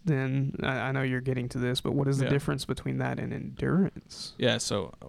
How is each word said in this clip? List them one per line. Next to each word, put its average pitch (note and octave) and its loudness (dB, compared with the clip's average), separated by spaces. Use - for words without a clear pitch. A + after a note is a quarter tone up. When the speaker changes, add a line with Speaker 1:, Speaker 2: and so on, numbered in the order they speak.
Speaker 1:
then? C3+ 2
I, C3 2
I B2+ -2
know C3+ 0
you're B2+ 0
getting B2+ -2
to - -4
this, B2 0
but - 0
what C#3 2
is C#3 4
the C#3 4
Speaker 2:
Yeah. B2+ 2
Speaker 1:
difference C#3+ 0
between C3 -2
that B2+ -2
and - -4
endurance? C#3 -2
Speaker 2:
Yeah, A#2 2
so G2+ -2